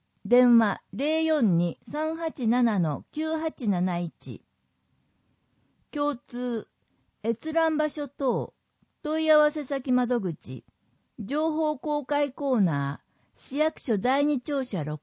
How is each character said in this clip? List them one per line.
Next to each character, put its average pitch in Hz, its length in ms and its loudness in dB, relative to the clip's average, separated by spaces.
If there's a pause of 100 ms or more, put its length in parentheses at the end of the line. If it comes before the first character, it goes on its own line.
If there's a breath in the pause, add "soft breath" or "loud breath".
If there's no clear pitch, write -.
(260)
電 240 320 6
話、 208 240 2 (120)
零 311 320 0
四 247 320 4
二、 175 280 0
三 311 300 -4
八 320 320 -4
七 233 320 2
の 160 320 -2
九 320 240 -4
八 311 320 -4
七 180 320 0
一。 151 420 -10 (1500)
共 294 240 -2
通、 240 540 -6 (540)
閲 233 280 -4
覧 320 260 2
場 302 120 0
所 285 180 -6
等。 226 460 -2 (480)
問 311 240 -2
い 311 40 4
合 302 100 6
わ 302 120 4
せ 294 140 -6
先 269 260 -4
窓 247 300 2
口。 156 420 -8 (560)
情 294 320 -2
報 302 260 0
公 294 280 -4
開 285 260 0
コ 277 220 -2
ー 226 80 4
ナ 143 420 0
ー。 - 60 -20 (260)
市 - 220 -10
役 311 240 0
所 220 160 0
第 262 280 2
二 294 140 0
庁 277 240 -4
舎 170 220 -4
六 151 180 -6